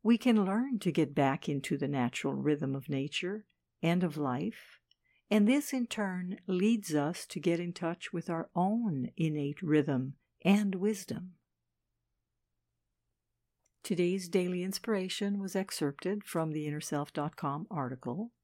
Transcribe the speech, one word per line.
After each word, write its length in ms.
We 160
can 280
learn 340
to 140
get 200
back 360
into 280
the 120
natural 440
rhythm 400
of 140
nature 580
and 200
of 140
life, 640
and 160
this 280
in 140
turn 600
leads 480
us 320
to 120
get 200
in 140
touch 400
with 160
our 260
own 600
innate 440
rhythm 560
and 340
wisdom. 600
Today's 460
daily 340
inspiration 760
was 160
excerpted 720
from 280
the 140
inner 160
self 300
dot 240
com 340
article 640